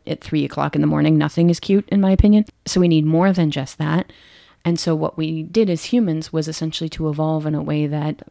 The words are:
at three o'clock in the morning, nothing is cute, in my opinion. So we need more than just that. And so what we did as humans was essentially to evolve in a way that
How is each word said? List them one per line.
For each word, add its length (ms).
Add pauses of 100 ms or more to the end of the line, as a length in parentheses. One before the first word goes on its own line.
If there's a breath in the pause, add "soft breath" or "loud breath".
at 140
three 240
o'clock 320
in 40
the 60
morning, 320
nothing 320
is 80
cute, 300
in 120
my 120
opinion. 320 (220)
So 140
we 60
need 180
more 280
than 180
just 280
that. 340 (520 loud breath)
And 140
so 160
what 220
we 260
did 260
as 180
humans 460
was 140
essentially 440
to 180
evolve 380
in 100
a 60
way 260
that 420